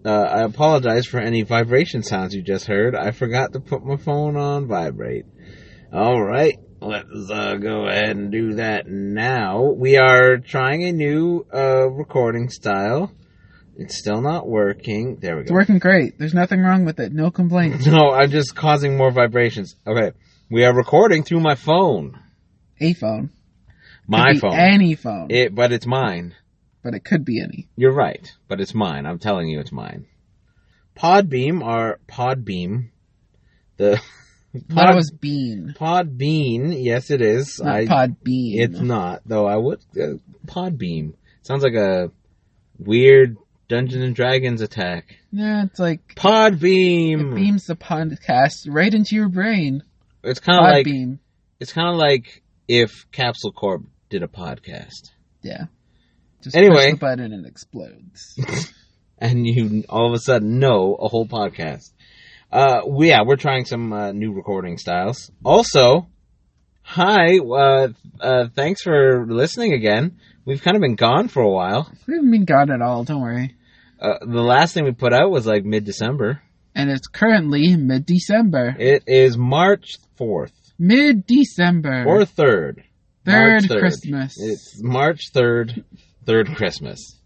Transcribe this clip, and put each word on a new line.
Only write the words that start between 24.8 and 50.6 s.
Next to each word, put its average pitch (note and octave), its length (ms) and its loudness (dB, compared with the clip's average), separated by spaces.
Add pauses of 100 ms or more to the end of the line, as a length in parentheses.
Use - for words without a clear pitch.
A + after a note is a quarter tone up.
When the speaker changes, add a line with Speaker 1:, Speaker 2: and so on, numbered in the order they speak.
Speaker 2:
phone. G2 340 -10
Speaker 1:
It, A#2+ 240 0
but A#2+ 180 2
it's A#2+ 140 -4
mine. A2+ 480 -4 (500)
Speaker 2:
But A#2+ 120 -8
it G2 100 -12
could E3 180 -2
be A2+ 160 -4
any. - 360 -12
Speaker 1:
You're C3 180 2
right, - 340 -4 (200)
but F#2+ 120 -8
it's F#2+ 140 -8
mine. E2 320 -4
I'm E2+ 140 -10
telling F#2 280 -4
you D#2 120 -6
it's - 120 -12
mine. G1+ 360 -14 (880)
Podbeam, D#3+ 680 2
or A2+ 440 -4
Podbeam, A2+ 840 -6 (880)
the G2+ 240 2 (260)
<laughs> - 280 -20
Speaker 2:
I C3 40 -12
thought - 40 -18
it - 60 -18 (180)
Speaker 1:
Pod-, F3+ 80 8
Speaker 2:
was E3 160 0
Bean. C#3 680 -8
Speaker 1:
Podbean, D3 1080 -4
yes B2 280 -2
it C#3 100 0
is. A#2+ 420 -2
Speaker 2:
Not D3 120 -2
Speaker 1:
I, A2 100 0
Speaker 2:
Podbean. B2+ 720 -2
Speaker 1:
it's A2 240 -2
not, G#2 460 -4
though G#2+ 200 -2
I G2+ 120 -2
would, B2 220 -4 (220)
uh, - 120 -6 (340)
Podbeam. F#2+ 640 -8 (300)
Sounds C#3 200 -6
like B2 120 0
a F#2+ 360 0 (680)
weird B2 580 6 (300)
Dungeons B2+ 360 -4
and B2+ 120 -4
Dragons B2+ 460 -2
attack. F2+ 560 -8 (140)
Speaker 2:
Yeah, G#3 340 -2
it's - 140 -8
like E3+ 360 -4
Speaker 1:
Podbeam. F3 1160 2
Speaker 2:
it - 20 -6
beams G3 300 0
the E3 100 -8
podcast D#3 920 -2
right D#3 260 0
into G#3+ 220 0
your G#3+ 140 0
brain. F3+ 540 -2 (400)
Speaker 1:
It's B2+ 160 -6
kinda F3 220 2